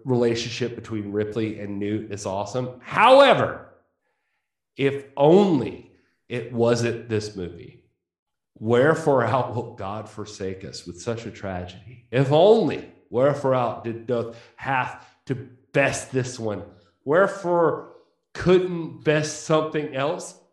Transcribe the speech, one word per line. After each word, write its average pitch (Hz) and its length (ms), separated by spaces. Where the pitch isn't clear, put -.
relationship 120 680
between 107 360
Ripley 107 480
and 101 200
Newt 104 320
is 101 140
awesome. 101 560
However, 208 880
if 139 280
only 156 720
it 117 240
wasn't 117 560
this 107 260
movie. 85 460
Wherefore 131 640
out 110 320
will 117 200
God 104 320
forsake 95 560
us - 220
with - 160
such 117 240
a 104 60
tragedy? - 800
If 131 200
only, 170 600
wherefore 135 460
out 120 280
did 113 240
doth 117 320
hath - 500
to 135 100
best - 380
this 127 280
one? 107 240
Wherefore 170 920
couldn't 175 680
best 151 400
something 156 520
else? 151 400